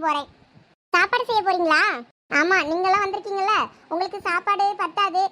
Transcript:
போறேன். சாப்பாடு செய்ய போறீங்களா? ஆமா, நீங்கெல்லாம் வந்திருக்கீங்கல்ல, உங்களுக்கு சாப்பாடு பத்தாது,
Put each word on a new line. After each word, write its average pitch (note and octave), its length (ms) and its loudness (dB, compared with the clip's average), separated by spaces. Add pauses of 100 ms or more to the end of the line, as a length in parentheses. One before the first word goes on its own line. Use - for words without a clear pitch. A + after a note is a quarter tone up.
போறேன். D4 220 -2 (680)
சாப்பாடு G4+ 340 2
செய்ய A4 160 2
போறீங்களா? E4+ 360 2 (580)
ஆமா, F4+ 180 4 (100)
நீங்கெல்லாம் F#4 380 0
வந்திருக்கீங்கல்ல, G4 500 -2 (360)
உங்களுக்கு F#4 360 -4
சாப்பாடு F#4+ 380 0 (160)
பத்தாது, F#4 400 -2 (100)